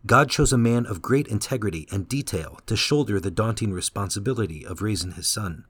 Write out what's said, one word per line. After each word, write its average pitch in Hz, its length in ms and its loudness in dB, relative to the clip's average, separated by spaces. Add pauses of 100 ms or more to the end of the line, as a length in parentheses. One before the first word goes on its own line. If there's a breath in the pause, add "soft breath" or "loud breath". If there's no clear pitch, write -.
God 135 240 6
chose 143 220 4
a 120 60 6
man 117 280 4
of 95 160 -6
great 139 240 2
integrity 101 640 -4
and 98 180 -4
detail 98 580 -6
to 110 100 0
shoulder 107 420 2
the 90 140 -2
daunting 110 400 0
responsibility 98 920 -4
of 85 160 -10
raising 95 320 -2
his 87 140 -8
son. 87 440 -4